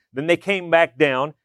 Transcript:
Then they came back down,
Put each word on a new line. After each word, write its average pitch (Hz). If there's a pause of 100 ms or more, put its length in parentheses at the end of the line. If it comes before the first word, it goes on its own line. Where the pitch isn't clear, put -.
(160)
Then 143
they 175
came 180
back 165
down, 143